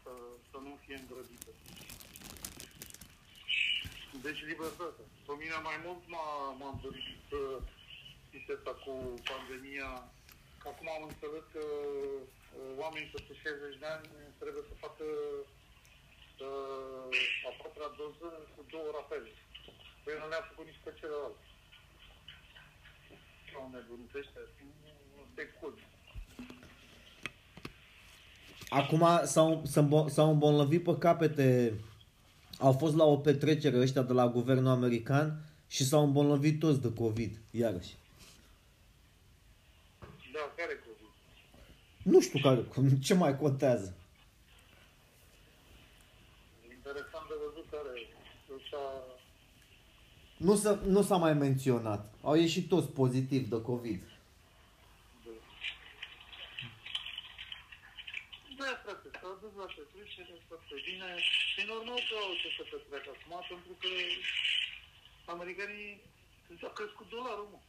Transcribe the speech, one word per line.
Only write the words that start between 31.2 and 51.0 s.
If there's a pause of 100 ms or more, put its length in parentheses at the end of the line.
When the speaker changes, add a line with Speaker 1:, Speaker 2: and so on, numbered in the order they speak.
Speaker 2:
Au
fost
la
o
petrecere
ăștia
de
la
guvernul
american (220)
și
s-au
îmbolnăvit
toți
de
covid, (120)
iarăși. (2500)
Speaker 1:
Da,
care (120)
covid? (920)
Speaker 2:
Nu
știu
care, (200)
<laughs>
ce
mai
contează? (2750)
Speaker 1:
Interesant
de (100)
văzut
care (640)
ăsta (1700)
Speaker 2:
Nu
s-a, (220)
nu